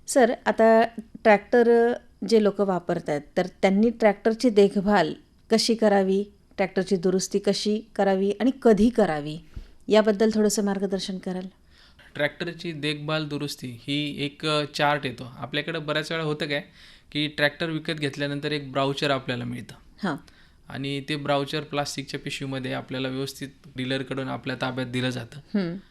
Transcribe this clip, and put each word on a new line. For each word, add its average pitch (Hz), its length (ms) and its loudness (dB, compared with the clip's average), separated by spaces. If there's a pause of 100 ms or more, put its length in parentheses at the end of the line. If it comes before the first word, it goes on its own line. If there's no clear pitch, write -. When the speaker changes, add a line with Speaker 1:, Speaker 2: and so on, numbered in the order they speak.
Speaker 1:
सर, 247 240 4 (140)
आता 226 360 6 (160)
ट्रॅक्टर 233 960 4 (360)
जे 220 140 6
लोक 202 180 2
वापरतायत, 170 600 -2 (140)
तर 180 100 0
त्यांनी 196 440 2
ट्रॅक्टरची 226 600 2
देखभाल 196 640 4 (360)
कशी 226 240 2
करावी, 202 500 4 (320)
ट्रॅक्टरची 190 400 0
दुरुस्ती 185 420 0
कशी 208 420 0 (160)
करावी 196 440 2
आणि 247 100 2 (120)
कधी 220 260 6
करावी, 156 500 0 (500)
याबद्दल 214 460 4
थोडंसं 214 300 2
मार्गदर्शन 196 540 -4
कराल? 185 280 -8 (680)
Speaker 2:
ट्रॅक्टरची 165 580 -6
देखभाल 151 560 -4
दुरुस्ती 147 400 -8
ही 143 560 -6
एक, 143 220 -8
अ, 151 180 0 (100)
चार्ट 147 320 0
येतो. 123 320 -10
आपल्याकडे 147 400 -6
बऱ्याच 151 340 -4
वेळा 165 120 -4
होतं 151 220 -4
काय 147 180 -4 (480)
की 151 160 -2
ट्रॅक्टर 151 420 -2
विकत 156 220 -4
घेतल्यानंतर 143 600 -4
एक 139 200 -6
ब्राउचर 139 380 0
आपल्याला 127 340 -4
मिळतं. 120 300 -10 (280)
Speaker 1:
हां. 156 140 -2 (520)
Speaker 2:
आणि 139 400 -6
ते 156 80 -2
ब्राउचर 143 440 -2
प्लास्टिकच्या 143 600 -6
पिशवीमध्ये 135 520 -8
आपल्याला 131 360 -6
व्यवस्थित 135 400 -8 (280)
डीलरकडून 131 520 -6
आपल्या 127 340 -8
ताब्यात 127 240 -4
दिलं 127 240 -2
जातं. 120 260 -10
Speaker 1:
हम्म. 175 400 -4 (140)